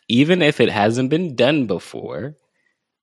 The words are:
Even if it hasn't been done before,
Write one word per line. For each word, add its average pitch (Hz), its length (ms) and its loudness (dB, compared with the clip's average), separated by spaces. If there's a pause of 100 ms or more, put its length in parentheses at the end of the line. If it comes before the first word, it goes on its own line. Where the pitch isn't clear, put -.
Even 151 340 2
if 147 180 2
it 113 100 2
hasn't 113 400 0
been 156 260 -4
done 131 300 2
before, 98 680 -8 (680)